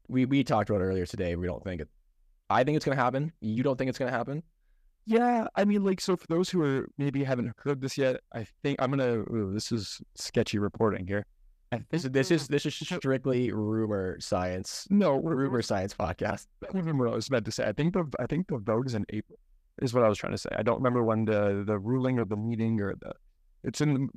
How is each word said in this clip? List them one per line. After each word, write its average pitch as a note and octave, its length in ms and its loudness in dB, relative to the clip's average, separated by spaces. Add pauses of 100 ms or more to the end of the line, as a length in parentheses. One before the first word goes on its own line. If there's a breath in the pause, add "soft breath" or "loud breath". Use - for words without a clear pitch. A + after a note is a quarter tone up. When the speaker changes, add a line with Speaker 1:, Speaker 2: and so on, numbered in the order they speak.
Speaker 1:
we, B2+ 180 2
we C#3 180 4
talked A2 260 0
about G#2 120 2
it F#2 40 0
earlier F#2+ 200 0
today. F2 300 -2
We F2 120 -2
don't D2+ 160 -6
think F2+ 180 -6
it, D2+ 80 -10 (600)
I A2+ 140 4
think D3 120 0
it's D3 100 0
gonna C#3 100 0
happen. C3+ 440 0
You A2 240 -2
don't C3+ 140 2
think C3 120 -2
it's B2 80 -4
gonna B2+ 140 -4
happen? C3+ 320 -4 (640)
Speaker 2:
Yeah, A#3 500 2
I G3 100 4
mean, G3+ 180 2
like, F#3 160 2
so F#3 160 0
for - 120 -6
those E3+ 220 2
who F3+ 140 2
are, C3+ 240 0 (100)
maybe C#3 260 0
haven't B2 340 0
heard C#3+ 240 -4
this C3+ 160 -6
yet, C3 240 2 (120)
I A2+ 120 -8 (180)
think C#3+ 180 0
I'm C3 100 0
gonna, B2+ 280 2
ooh, G#2 340 -2
this G#2+ 180 -4
is A2+ 280 -4 (160)
sketchy - 420 -2
reporting G2+ 480 0
here. G2+ 200 -4 (460)
I A2+ 180 -4
Speaker 1:
This D#3+ 100 -2
is, - 40 -8
Speaker 2:
think C3 100 -4
Speaker 1:
this C3+ 160 2
Speaker 2:
the E3+ 60 4
Speaker 1:
is, C#3 120 0
this C#3+ 180 0
is D3 100 -4
strictly C3 760 -2
rumor G#2 680 -2
science. F#2 680 -4
Speaker 2:
No, F#3 280 6
we're D#3+ 180 0
Speaker 1:
Rumor C3 260 2
science G2+ 320 -2
podcast. - 540 -4 (160)
Speaker 2:
I - 40 -12
don't F#3+ 100 -4
remember D#3 280 2
what A2+ 80 0
I - 20 0
was A2+ 140 -4
meant A#2 160 0
to A2+ 60 -6
say. A#2 140 -2
I A2 80 0
think E3 200 0
the, F3+ 120 2 (140)
I B2 60 -2
think D#3 220 -2
the D3+ 100 -2
vote A2+ 300 0
is A#2+ 80 -2
in G#2 140 -2
April, - 280 -8 (440)
is B2 120 0
what B2 100 6
I A2 60 8
was G#2 80 2
trying F#2 160 -4
to F#2+ 40 -2
say. - 200 -6
I A2 60 0
don't A#2 140 2
remember B2 260 2
when A2 220 2
the, G#2 400 2
the G#2 140 0
ruling B2+ 400 0
or A2+ 60 2
the G#2 100 -4
meeting A2+ 460 0
or G2 180 -2
the, - 140 -12 (500)
it's - 160 -4
in C#3 380 2